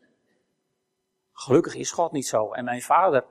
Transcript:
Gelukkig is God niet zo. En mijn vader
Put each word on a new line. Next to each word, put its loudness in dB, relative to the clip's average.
Gelukkig 2
is -10
God -2
niet -4
zo. -2
En -8
mijn -6
vader 4